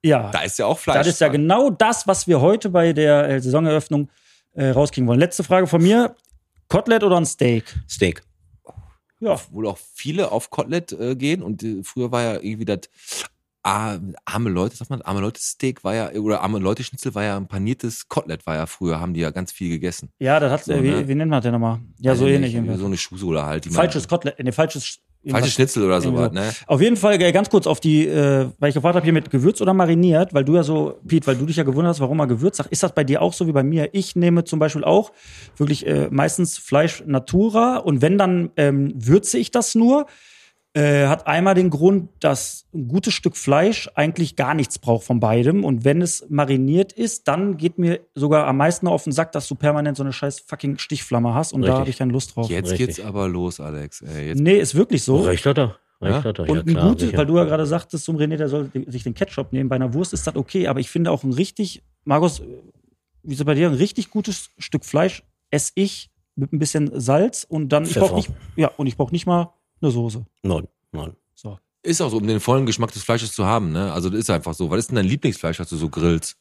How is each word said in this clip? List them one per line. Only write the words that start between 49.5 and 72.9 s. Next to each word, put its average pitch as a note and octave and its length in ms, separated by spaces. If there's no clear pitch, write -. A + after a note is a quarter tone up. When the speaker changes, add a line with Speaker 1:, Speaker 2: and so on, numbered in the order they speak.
Speaker 1:
permanent D3 420
so C#3 60
eine C3+ 100
scheiß C#3+ 340
fucking C#3+ 300
Stichflamme A#2+ 560
hast. D3+ 180
Und C3 120
da B2+ 100
Speaker 3:
Richtig. C3 80
Speaker 1:
hab C3 80
ich B2 80
keine B2+ 160
Lust C3 240
drauf. A#2 120
Speaker 2:
Jetzt F2+ 220
Speaker 3:
Richtig. F#2 240
Speaker 2:
geht's - 100
aber G2 220
los, F2+ 320
Alex. D2 420
Ey, D2+ 280
jetzt C3+ 100
Speaker 1:
Nee, F#3 200
ist D3 140
wirklich F3 300
so. C3 200
Speaker 3:
Recht F2+ 220
hat C#3 120
er. B2 180
Recht F#2+ 140
Speaker 2:
Ja? C#3+ 100
Speaker 3:
hat A2 160
er. E2 80
Speaker 1:
Und D3+ 80
Speaker 3:
Ja, E3 60
Speaker 1:
ein E3 60
Speaker 3:
klar, D#3+ 200
Speaker 1:
gutes, - 200
Speaker 3:
sicher. - 100
Speaker 1:
weil D3 80
du D#3 120
ja F3 60
gerade D#3 220
sagtest D#3 400
zum E3 100
René, D3+ 220
der D3+ 100
soll C#3 240
sich B2 160
den A#2+ 100
Ketchup - 380
nehmen. C3 160
Bei B2+ 80
einer B2+ 180
Wurst F3 200
ist - 120
das D#3 120
okay, F3 320
aber C3+ 100
ich C3 100
finde E3+ 220
auch C#3 140
ein C3 80
richtig, F#3 500
Markus, D3+ 360
wie D3 100
ist C3 80
es C#3+ 40
bei D3+ 100
dir, E3 120
ein D#3 80
richtig G3 340
gutes - 480
Stück - 280
Fleisch F3 360
esse C#3+ 260
ich - 360
mit C3+ 160
ein D3+ 60
bisschen D3 380
Salz D3 460
und D#3 300
dann, D3 100
ich E3 120
brauch - 80
Speaker 3:
Pfeffer. F3+ 120
Speaker 1:
nicht, - 140
ja, D#3+ 220
und C#3 100
ich A#2+ 80
brauch B2+ 160
nicht E3+ 140
mal F3 260
eine D3+ 60
Soße. A#2 340
Speaker 3:
Nein, F2 240
nein. D#2+ 240
Speaker 1:
So. G#2 240
Speaker 2:
Ist E3+ 220
auch C3+ 80
so, A2+ 60
um G#2+ 100
den A2 120
vollen C3 280
Geschmack A2+ 240